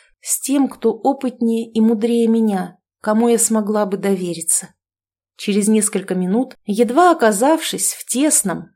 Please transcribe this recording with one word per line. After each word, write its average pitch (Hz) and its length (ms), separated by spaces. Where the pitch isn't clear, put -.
с - 180
тем, 269 300
кто - 240
опытнее 233 760
и 226 120
мудрее 233 480
меня, 208 480
кому 220 260
я 233 100
смогла 208 480
бы 196 120
довериться. 180 720
Через 208 300
несколько 196 480
минут, 185 400
едва 240 460
оказавшись 254 800
в - 120
тесном, 202 720